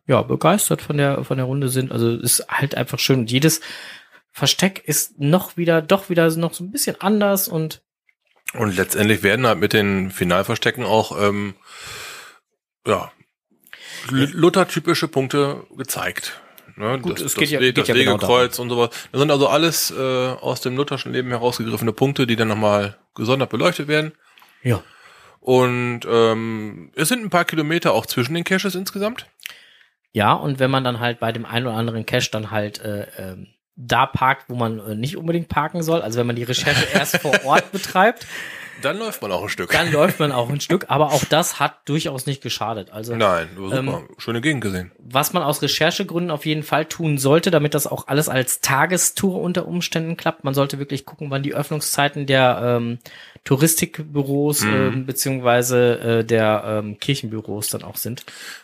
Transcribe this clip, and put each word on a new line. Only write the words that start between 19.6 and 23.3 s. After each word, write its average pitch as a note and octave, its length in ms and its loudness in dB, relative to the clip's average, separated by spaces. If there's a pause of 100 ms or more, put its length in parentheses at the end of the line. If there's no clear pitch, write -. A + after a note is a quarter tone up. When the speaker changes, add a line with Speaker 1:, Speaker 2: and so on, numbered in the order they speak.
Speaker 2:
äh, - 60 -10 (440)
aus B2+ 200 -4
dem B2+ 160 -4
lutherschen C3+ 360 -4
Leben B2+ 180 -4
herausgegriffene A2+ 640 -2
Punkte, C#3 340 2
die A#2 100 2
dann A2+ 120 2
nochmal G#2 480 2 (200)
gesondert B2 340 0